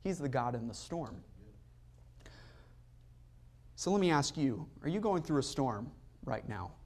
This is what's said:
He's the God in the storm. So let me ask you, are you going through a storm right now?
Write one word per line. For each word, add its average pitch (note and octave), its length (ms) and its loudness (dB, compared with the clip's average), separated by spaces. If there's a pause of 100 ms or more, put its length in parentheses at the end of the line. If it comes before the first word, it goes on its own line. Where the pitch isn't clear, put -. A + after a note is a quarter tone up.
He's F#3+ 160 -2
the C#3+ 100 -2
God B2 260 0
in A#2 140 -2
the A2+ 60 -6
storm. D3 500 -8 (2500)
So - 160 -2
let G3+ 100 6
me F3+ 100 6
ask D3 260 4
you, C#3+ 320 2 (140)
are C#3 60 -2
you F#3 120 0
going G3+ 220 2
through D3+ 160 2
a C3+ 40 4
storm B2+ 480 0 (340)
right A#2 240 -4
now? F#2+ 240 -6 (120)